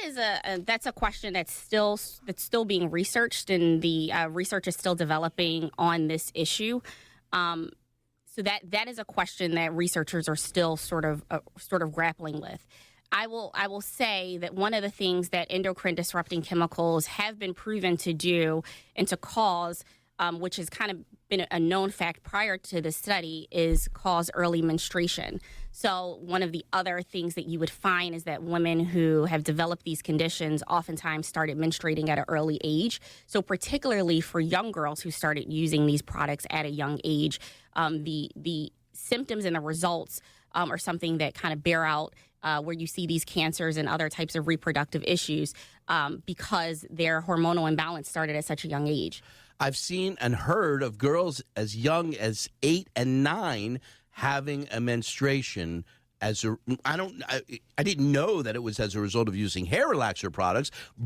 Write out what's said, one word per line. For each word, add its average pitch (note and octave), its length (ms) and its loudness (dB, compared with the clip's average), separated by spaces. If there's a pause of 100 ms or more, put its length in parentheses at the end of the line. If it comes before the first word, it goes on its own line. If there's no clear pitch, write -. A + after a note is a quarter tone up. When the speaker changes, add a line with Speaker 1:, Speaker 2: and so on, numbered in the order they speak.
Speaker 1:
is C#4 140 -8
a, G#3+ 260 0
a, F#3 140 -2
that's A3+ 260 0
a B3+ 80 -2
question G#3+ 400 -2
that's F3 220 -2
still, G#3 440 2 (280)
that's F#3+ 160 -6
still A3+ 240 2
being F3+ 240 2
researched, G3+ 600 0
and E3+ 300 6
the, D#3+ 320 2
uh, E3 160 0
research F#3 400 -2
is F3 60 0
still F3+ 200 0
developing D#3+ 840 0
on E3 300 4
this D#3+ 260 -2
issue. A3 460 0 (520)
Um, E3+ 380 0 (560)
so - 160 -8
that, G3+ 180 0 (100)
that G#3+ 180 0
is A#3+ 100 -12
a G#3+ 60 -6
question F3+ 500 -2
that E3 180 2
researchers E3 560 0
are D3+ 80 0
still E3 400 0
sort D#3+ 300 -2
of, D3+ 240 -2
uh, D#3+ 80 -2 (200)
sort F#3 220 -2
of D#3+ 120 -2
grappling D#3+ 500 -2
with. - 240 -14 (440)
I G#3+ 160 0
will, A3+ 280 -8
I G3+ 140 0
will G3+ 120 -8
say F#3+ 580 -2
that F3 160 -6
one G3+ 200 2
of G#3 80 0
the G3+ 80 -2
things F3+ 400 0
that F3 200 0
endocrine F#3 440 0
disrupting F3 480 -2
chemicals E3+ 640 2
have G#3 320 -4
been F#3 160 -4
proven F#3 440 0
to E3+ 140 -2
do E3 500 2 (340)
and - 120 0
to F#3 80 -2
cause, F3 680 0 (360)
um, E3+ 220 0
which F3+ 160 -4
has E3+ 120 -6
kind G#3 220 -2
of F3+ 80 -6 (300)
been F#3+ 220 2
a E3+ 80 0
known F#3 300 4
fact E3+ 340 -4
prior G3+ 360 -2
to E3+ 240 -4
the D#3 100 -2
study, E3 580 -4
is E3 440 6
cause E3+ 400 2
early E3+ 260 4
menstruation. E3 800 0 (320)
So F3+ 480 -2
one F3 220 0
of E3+ 100 0
the - 120 -6 (100)
other F#3 260 0
things F3 340 -4
that E3+ 120 -6
you E3 120 -4
would D#3+ 120 0
find F3+ 440 0
is E3 100 -8
that D#3 180 -6
women E3+ 380 2
who E3 440 4
have D#3+ 180 0
developed E3 420 -2
these D#3 180 -6
conditions D#3 640 0
oftentimes D#3+ 580 -2
started D#3 300 -2
menstruating D#3 540 0
at D3 80 2
an - 100 -2
early D#3 340 0
age. E3 380 0 (260)
So G#3 140 0
particularly G3 800 0
for - 180 -2
young F3+ 320 2
girls D3+ 300 -4
who E3+ 100 -6
started D3+ 400 -2
using D#3 360 2
these D3 160 4
products D3 480 -4
at D#3 160 -2
a D3 40 -6
young D3 340 -4
age, D3+ 360 0 (320)
um, D#3 320 0
the, D3+ 320 -4
the D#3 340 -4 (220)
symptoms A#3+ 540 -4
and E3+ 100 0
the D#3+ 40 0
results, D#3+ 600 -2 (340)
um, F3 160 0
are F3 60 -4
something E3+ 400 -2
that D3+ 160 0
kind D#3+ 220 -2
of D3 80 -6
bear E3 240 4
out, D#3 280 0 (280)
uh, D3+ 180 0
where E3 140 -4
you E3 120 -6
see F3 200 -4
these D#3+ 180 0
cancers D#3+ 540 0
and D#3 100 0
other D#3+ 220 0
types - 240 -4
of D#3 120 -2
reproductive D#3 600 0
issues, D#3 480 0 (340)
um, D#3+ 380 0
because E3 640 -2
their D#3+ 320 2
hormonal E3+ 440 2
imbalance D#3 440 0
started D#3 260 -2
at D3+ 80 -2
such D3+ 200 -4
a E3 40 -6
young D3 180 0
age. C3 360 -2 (360)
Speaker 2:
I've C#3 180 2
seen F#3 440 -4
and A#2+ 140 2
heard D#3 480 2
of A2 160 -4
girls D#3 420 2 (160)
as G#2+ 200 -2
young D#3 400 2
as A2 340 -2 (120)
eight E3+ 340 2
and C3 260 4
nine C#3 580 0 (300)
having C#3 600 -2
a A2+ 100 -2
menstruation A#2 1040 0 (360)
as G#2+ 240 -2
a, A2 120 0 (280)
I D3 120 0
don't, F#3+ 320 -6
I, C3 140 -2 (340)
I C#3+ 60 2
didn't C#3+ 280 4
know D#3+ 320 4
that A2 120 -2
it A#2+ 80 -4
was A2 160 -4
as G#2 160 0
a G#2+ 60 0
result G#2+ 280 2
of F#2+ 60 -2
using F#2+ 300 0
hair G3 240 2
relaxer A2 440 0
products, F#2+ 380 2 (360)